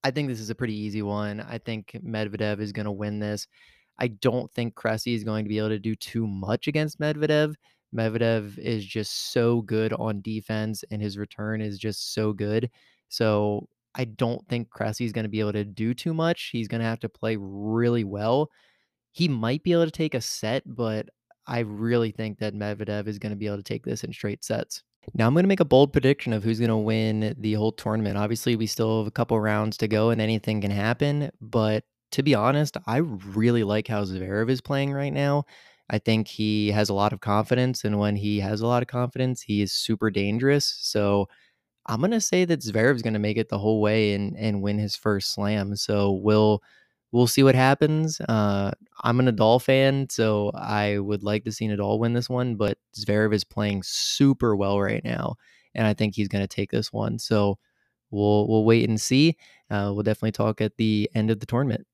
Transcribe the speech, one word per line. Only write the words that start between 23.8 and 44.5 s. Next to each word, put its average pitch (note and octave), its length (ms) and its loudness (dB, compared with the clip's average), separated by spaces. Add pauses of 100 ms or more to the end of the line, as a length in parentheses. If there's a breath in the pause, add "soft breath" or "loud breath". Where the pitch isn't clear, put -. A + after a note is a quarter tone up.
this A#2+ 200 -6
in - 80 -10
straight - 320 -6
sets. - 400 -6 (300)
Now A2+ 120 4
I'm B2+ 80 4
gonna F3+ 140 6
make G3 120 2
a D#3+ 40 6
bold C#3 280 8
prediction C3 400 2
of G#2+ 100 -2
who's A2+ 180 0
gonna A2+ 180 2
win A2 600 0
the G#2+ 160 0
whole G#2+ 180 2
tournament. G#2+ 460 -2
Obviously, A2+ 380 0
we A2 100 0
still A2 320 0
have G#2 80 0
a A2 60 -6
couple A#2 280 0
rounds G#2+ 380 0
to A2 100 -2
go A2 220 4
and A2+ 100 2
anything A2 400 0
can G2+ 100 -2
happen, A#2+ 600 0 (100)
but A2 440 0 (280)
to C3+ 100 0
be C#3+ 120 4
honest, C#3 420 2 (100)
I A2+ 120 0
really A2 680 0
like G#2 240 0
how G#2 160 -2
Zverev F#2+ 460 -2
is C3 100 0
playing C#3 320 -2
right C#3 200 -2
now. C#3+ 320 0 (440 loud breath)
I G#2+ 100 0
think A2 300 2
he G#2+ 440 0
has G#2 160 2
a G2+ 60 0
lot G2+ 180 2
of G2+ 80 -8
confidence, A#2+ 640 0
and G#2 140 0
when G#2 180 2
he G#2 240 0
has G#2 200 -2
a A2+ 60 -2
lot A#2+ 160 2
of A#2+ 60 -6
confidence, B2+ 540 -4
he G#2 200 0
is G2 100 0
super A2 380 0
dangerous. A2+ 560 0 (140)
So G2+ 480 2 (580 soft breath)
I'm A2+ 140 -2
gonna G#3+ 200 2
say F3+ 240 2
that E3 160 0
Zverev's A2+ 420 2
gonna A2 180 0
make G#2 160 0
it A2 120 0
the G#2+ 100 -2
whole G#2+ 220 2
way G#2+ 340 4
and, G2 220 -2
and G#2 260 -2